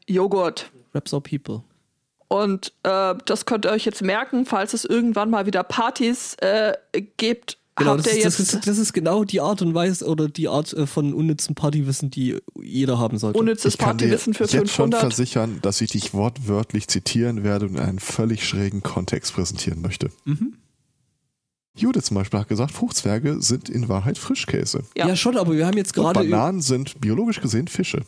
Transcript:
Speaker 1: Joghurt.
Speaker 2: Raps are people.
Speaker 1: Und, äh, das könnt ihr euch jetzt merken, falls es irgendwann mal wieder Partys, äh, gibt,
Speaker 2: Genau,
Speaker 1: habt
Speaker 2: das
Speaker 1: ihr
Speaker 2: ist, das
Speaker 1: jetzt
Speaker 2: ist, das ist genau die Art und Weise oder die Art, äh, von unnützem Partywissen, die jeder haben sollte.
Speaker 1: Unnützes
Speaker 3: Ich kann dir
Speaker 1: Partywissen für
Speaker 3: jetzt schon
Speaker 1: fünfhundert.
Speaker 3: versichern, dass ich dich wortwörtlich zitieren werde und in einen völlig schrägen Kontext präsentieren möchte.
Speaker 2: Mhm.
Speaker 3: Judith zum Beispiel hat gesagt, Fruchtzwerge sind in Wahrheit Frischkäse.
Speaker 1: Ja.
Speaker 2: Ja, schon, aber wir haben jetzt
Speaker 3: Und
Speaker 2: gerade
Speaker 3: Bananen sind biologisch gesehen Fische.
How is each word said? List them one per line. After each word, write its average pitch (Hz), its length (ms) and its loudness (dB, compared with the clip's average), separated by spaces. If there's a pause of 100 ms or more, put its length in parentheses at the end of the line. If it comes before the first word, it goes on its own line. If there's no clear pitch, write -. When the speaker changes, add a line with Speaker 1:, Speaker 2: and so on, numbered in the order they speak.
Speaker 1:
Joghurt. 185 640 0 (220)
Speaker 2:
Raps 147 200 -4
are 143 80 -2
people. 117 420 -8 (640)
Speaker 1:
Und, 196 440 0 (100)
äh, 190 320 2 (100)
das 214 200 0
könnt 220 200 -2
ihr 185 60 2
euch 220 140 0
jetzt 214 160 -4
merken, 240 440 0
falls 208 280 -2
es 226 120 -4
irgendwann 220 440 2
mal 208 160 2
wieder 190 180 0
Partys, 233 720 -2
äh, 214 380 2 (440)
gibt, 233 400 -2 (180)
Speaker 2:
Genau, 143 160 4
Speaker 1:
habt 151 160 2
Speaker 2:
das 220 60 4
Speaker 1:
ihr 220 60 4
Speaker 2:
ist, 214 60 4
das 175 140 2
Speaker 1:
jetzt 190 140 0
Speaker 2:
ist, 190 140 -2
das 202 120 2
ist 220 140 0
genau 180 300 2
die 190 160 0
Art 190 220 0
und 165 140 2
Weise 175 320 0
oder 156 220 2
die 156 180 -2
Art, 147 260 0
äh, 151 140 0
von 143 260 0
unnützem 151 420 0
Partywissen, 143 540 0
die 131 300 -2 (200)
jeder 127 380 0
haben 113 220 0
sollte. 107 180 0
Speaker 1:
Unnützes 226 360 2
Speaker 3:
Ich - 60 -4
kann 113 180 2
dir 117 80 2
Speaker 1:
Partywissen - 280 2
für - 120 0
Speaker 3:
jetzt 208 60 0
schon 135 100 6
Speaker 1:
fünfhundert. 202 400 2
Speaker 3:
versichern, 117 600 0
dass 98 200 0
ich 110 100 0
dich - 220 -4
wortwörtlich 104 720 0
zitieren 117 560 0
werde 101 240 2
und 95 80 -6
in 67 40 -2
einen 92 200 -2
völlig 113 480 -2
schrägen 98 340 -2
Kontext - 520 -4
präsentieren 82 480 -4
möchte. - 280 -4 (160)
Speaker 2:
Mhm. 156 300 -2 (1200)
Speaker 3:
Judith 247 300 0
zum 104 100 -2
Beispiel 98 240 0
hat 104 80 -2
gesagt, 113 240 0
Fruchtzwerge 143 680 -2
sind - 300 -2
in 120 180 -2
Wahrheit 98 300 0
Frischkäse. - 680 -4 (140)
Speaker 1:
Ja. 170 120 2
Speaker 2:
Ja, 185 60 2
schon, 247 220 2
aber 170 180 2
wir 160 120 4
haben 196 100 2
jetzt 190 180 -2
Speaker 3:
Und - 80 2
Speaker 2:
gerade 180 240 4
Speaker 3:
Bananen 139 340 2
sind 131 380 -2
biologisch 196 400 0
gesehen 117 280 0
Fische. - 400 -2